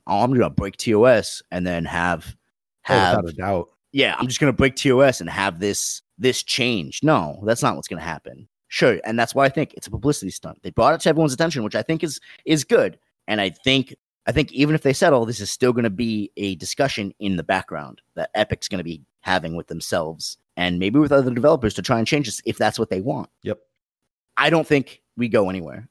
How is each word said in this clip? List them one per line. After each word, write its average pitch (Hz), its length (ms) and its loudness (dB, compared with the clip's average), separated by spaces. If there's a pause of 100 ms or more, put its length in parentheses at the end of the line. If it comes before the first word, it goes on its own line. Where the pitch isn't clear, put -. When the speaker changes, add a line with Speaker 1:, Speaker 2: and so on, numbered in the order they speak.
Speaker 1:
"Oh, 101 160 0
I'm 127 100 2
gonna 110 180 4
break 98 280 -4
T 113 160 0
O 104 100 6
S 120 460 4
and 90 160 -4
then 85 180 -2
have, 85 520 -4 (520)
Speaker 2:
Oh, 95 60 4
without 92 220 4
Speaker 1:
have 98 100 0
Speaker 2:
a 82 60 -8
doubt. 90 360 -2 (240)
Speaker 1:
Yeah, 117 260 2
I'm 127 80 -2
just 127 140 -4
gonna 139 120 4
break 131 240 0
T 139 140 2
O 127 100 6
S 139 200 4
and 85 100 -10
have 95 300 -2
this, - 420 -4 (160)
this 120 240 0
change." 113 600 -4
No, 92 420 0
that's 113 180 0
not 113 140 0
what's - 120 -12
gonna 82 140 -10
happen. 78 460 -12 (200)
Sure, 117 360 2
and 113 140 -2
that's 117 160 0
why 139 100 4
I 135 40 6
think - 260 -4
it's - 120 -16
a - 40 -14
publicity 104 400 -2
stunt. - 320 -16
They 92 80 -10
brought 127 240 4
it 160 80 -6
to 196 60 2
everyone's 156 240 2
attention, 147 300 -2
which 107 140 -4
I 107 60 -2
think 160 200 -2
is, 156 180 -6 (240)
is 151 200 2
good. 131 340 2 (300)
And 107 120 0
I 95 100 0
think, 131 440 0 (320)
I - 60 0
think 156 200 0
even 147 220 2
if 156 80 0
they 135 100 4
settle, 139 320 4
this 113 160 -4
is 98 100 -6
still 123 220 2
gonna 117 160 2
be 107 480 -4
a 98 200 -4
discussion - 640 -4
in 98 160 -2
the 82 80 -4
background 80 580 -4 (140)
that 82 180 -6
Epic's - 340 -2
gonna 90 160 -4
be 80 180 -10 (180)
having 85 340 -2
with 85 140 -8
themselves 82 680 -6 (200)
and 87 240 -2
maybe 104 180 2
with 143 140 4
other 131 200 4
developers 123 420 2
to 98 80 -8
try 120 160 0
and 110 100 0
change 147 180 0
this - 180 -8
if 107 140 -6
that's 107 200 0
what 113 120 -2
they 92 100 -2
want. 120 300 -6 (120)
Speaker 2:
Yep. - 180 -6 (760)
Speaker 1:
I 143 140 4
don't 160 160 2
think - 340 0 (160)
we 120 120 -2
go 104 200 4
anywhere. 92 420 -8